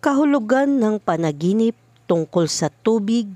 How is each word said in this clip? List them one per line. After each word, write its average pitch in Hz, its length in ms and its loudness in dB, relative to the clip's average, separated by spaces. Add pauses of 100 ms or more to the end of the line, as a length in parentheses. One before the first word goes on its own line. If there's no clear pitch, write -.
Kahulugan 277 800 2
ng 214 160 0
panaginip 170 720 0 (320)
tungkol 170 400 0
sa 156 240 -4
tubig 226 560 -2 (120)